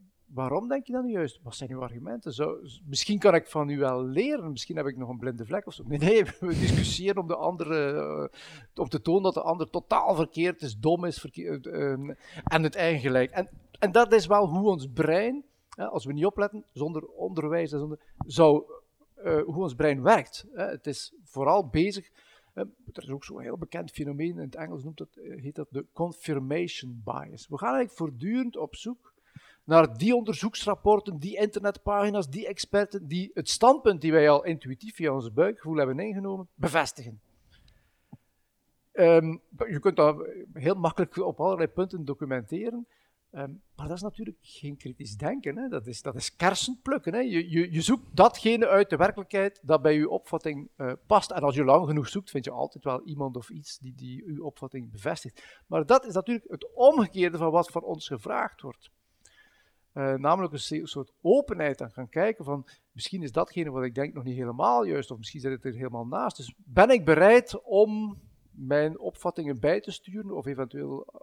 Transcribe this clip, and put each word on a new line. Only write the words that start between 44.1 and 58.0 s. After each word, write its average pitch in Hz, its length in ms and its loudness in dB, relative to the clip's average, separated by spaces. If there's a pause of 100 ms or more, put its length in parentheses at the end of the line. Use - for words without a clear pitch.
geen - 360 -14
kritisch 123 400 -14
denken, 156 400 -6
hè. 262 120 -8
Dat 135 180 -8
is, 120 160 -14
dat 135 120 -8
is - 220 -10
kersen 196 460 0
plukken, 269 320 -4
hè. 233 60 -2
Je, 180 300 -2
je, 170 220 0
je 160 80 0
zoekt 226 240 0 (120)
datgene 226 520 6
uit 196 220 6
de 160 60 0
werkelijkheid 196 680 0
dat 147 200 2
bij 151 140 6
uw 151 120 2
opvatting, 156 680 -6
eh, 127 160 -6 (140)
past. 208 240 4
En 175 120 -2
als 143 120 2
je 143 100 2
lang 147 220 8
genoeg 147 220 -2
zoekt, 190 220 -8
vind 135 140 -6
je 143 60 -8
altijd 131 340 -8
wel 127 180 -4
iemand 139 340 -8
of 123 140 -12
iets - 280 -16
die, 127 160 -18
die 131 300 -14
uw 160 200 -10
opvatting 131 460 -12
bevestigt. 123 760 -10
Maar 160 200 -2
dat 254 200 6
is 196 80 -10
natuurlijk 208 360 -4
het - 240 -12
omgekeerde 190 640 6
van 160 120 2
wat 170 200 4
van 170 120 -6
ons 175 240 -8